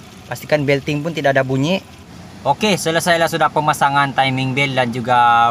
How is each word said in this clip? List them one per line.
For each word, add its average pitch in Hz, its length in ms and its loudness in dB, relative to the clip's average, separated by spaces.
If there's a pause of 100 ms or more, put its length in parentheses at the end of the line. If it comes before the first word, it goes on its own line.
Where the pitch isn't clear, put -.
(300)
Pastikan 147 340 -2
belting 143 380 0
pun 165 100 -6
tidak 143 220 0
ada 135 80 2
bunyi. 135 400 -2 (600)
Okey, 185 340 0
selesailah 165 540 0
sudah 156 180 0
pemasangan 143 640 0
timing 131 400 0
belt 135 240 -2
dan 120 160 0
juga 120 580 2